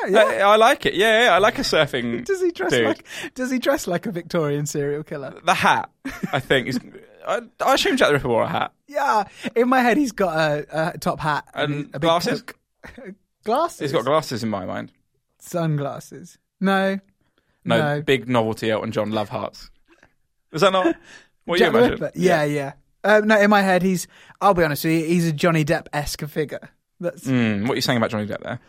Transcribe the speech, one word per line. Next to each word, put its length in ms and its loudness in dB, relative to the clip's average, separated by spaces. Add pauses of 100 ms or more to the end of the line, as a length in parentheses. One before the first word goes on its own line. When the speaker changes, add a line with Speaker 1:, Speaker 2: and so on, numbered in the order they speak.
Speaker 1:
yeah. 120 4
Speaker 2:
I, 220 4
I 160 6
like 280 4
it. 80 0
Yeah, 320 2
yeah, 100 4
I 40 4
like 200 2
a 40 -4
surfing 640 0
Speaker 1:
Does 160 -4
he 80 0
dress 220 -4
Speaker 2:
dude. 160 2
Speaker 1:
like, 180 -4 (280)
does 160 -6
he 80 -2
dress 280 -2
like 180 -4
a 80 -6
Victorian 540 -4
serial 360 -6
killer? 300 -12 (140)
Speaker 2:
The 80 4
hat, 340 2 (420)
I 100 0
think, 280 0
is, 100 -4 (480)
I, 140 -2 (240)
I 80 4
assume 240 0
Jack 120 4
the 60 4
Ripper 140 -2
wore 140 2
a 60 0
hat. 240 -4 (140)
Speaker 1:
Yeah. 420 -2 (280)
In 140 2
my 100 4
head, 160 2
he's 160 0
got 240 -2
a, 580 -2
a 40 -14
top 220 -4
hat 340 -2
and 180 -2
Speaker 2:
And 220 -6
Speaker 1:
a 60 -10
big 20 -2
Speaker 2:
glasses? 400 0
Speaker 1:
coat. 720 -20 (140)
<laughs> 160 -20
Glasses? 360 -2
Speaker 2:
He's 120 -4
got 120 0
glasses 380 -2
in 80 -4
my 160 -6
mind. 260 -10 (460)
Speaker 1:
Sunglasses. 1000 -6 (220)
No. 400 0 (640)
Speaker 2:
No, 140 2 (180)
Speaker 1:
No. 60 -6
Speaker 2:
big 260 0
novelty 420 0
Elton 220 -2
John 180 -2
love 180 -4
hearts. 420 -10 (840)
Is 100 -6
that 100 6
not 240 2 (480)
what 140 -2
Speaker 1:
Jack 80 6
Speaker 2:
you 60 2
Speaker 1:
the 60 4
Speaker 2:
imagine? 220 2
Speaker 1:
Ripper. 180 -8
Yeah, 260 2
Speaker 2:
Yeah. 280 -4 (320)
Speaker 1:
yeah. 140 6
Um, 100 2
no, 120 4
in 100 6
my 120 6
head, 200 2
he's, 240 0 (340)
I'll 140 4
be 80 2
honest 220 0
with 100 2
you, 120 0
he's 200 2
a 60 0
Johnny 320 2
Depp-esque 640 -4
figure. 420 -8 (300)
That's 240 -8
Speaker 2:
Mm, 380 0
what 100 -2
are 40 0
you 40 -2
saying 160 0
about 140 0
Johnny 160 -4
Depp 160 -10
there? 260 -10